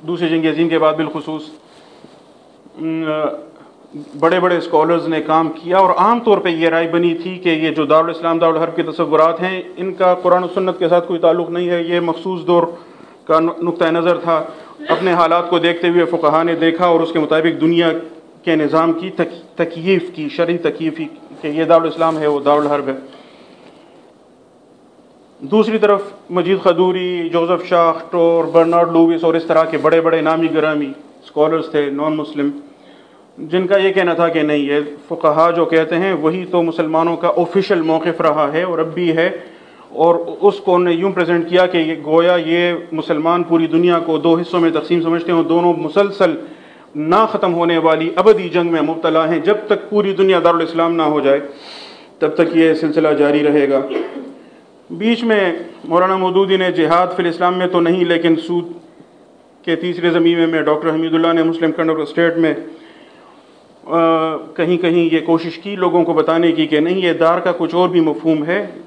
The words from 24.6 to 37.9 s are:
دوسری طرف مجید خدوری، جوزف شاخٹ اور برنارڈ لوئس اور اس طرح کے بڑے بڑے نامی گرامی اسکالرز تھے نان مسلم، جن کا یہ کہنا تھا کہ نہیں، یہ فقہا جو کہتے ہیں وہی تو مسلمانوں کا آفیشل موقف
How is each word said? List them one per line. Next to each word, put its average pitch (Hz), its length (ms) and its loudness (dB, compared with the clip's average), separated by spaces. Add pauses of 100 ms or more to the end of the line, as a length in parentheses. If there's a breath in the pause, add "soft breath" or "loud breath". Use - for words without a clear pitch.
دوسری 214 380 0
طرف 202 240 4 (280)
مجید 175 340 0
خدوری، 180 680 0
جوزف 170 360 0
شاخٹ 170 500 0
اور 170 280 2
برنارڈ 165 480 2
لوئس 165 320 4
اور 165 100 2
اس 165 120 -2
طرح 160 180 2
کے 160 140 -2
بڑے 160 240 2
بڑے 165 200 2
نامی 160 320 0
گرامی 151 380 -2 (320)
اسکالرز 156 480 -2
تھے 147 180 -2
نان 151 260 -4
مسلم، 147 340 -4 (880 loud breath)
جن 175 300 -4
کا 196 100 2
یہ 190 160 2
کہنا 180 200 0
تھا 165 140 0
کہ 160 140 0
نہیں، 151 160 0
یہ 143 220 0 (280)
فقہا 165 440 2
جو 165 140 0
کہتے 160 300 0
ہیں 185 180 0
وہی 160 320 -2
تو 175 180 -2
مسلمانوں 165 540 -2
کا 175 200 0
آفیشل 180 440 0
موقف 160 400 -2